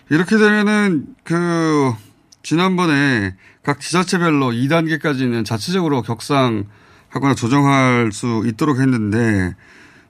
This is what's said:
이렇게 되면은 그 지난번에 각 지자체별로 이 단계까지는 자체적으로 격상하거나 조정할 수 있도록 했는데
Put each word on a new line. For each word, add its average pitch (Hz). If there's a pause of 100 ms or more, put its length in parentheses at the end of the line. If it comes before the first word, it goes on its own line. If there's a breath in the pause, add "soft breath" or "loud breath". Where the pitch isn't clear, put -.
(100)
이렇게 175
되면은 208
그 165 (500 loud breath)
지난번에 147 (280 soft breath)
각 143
지자체별로 165
이 120
단계까지는 147
자체적으로 143
격상하거나 127
조정할 127
수 113
있도록 127
했는데 107 (560 loud breath)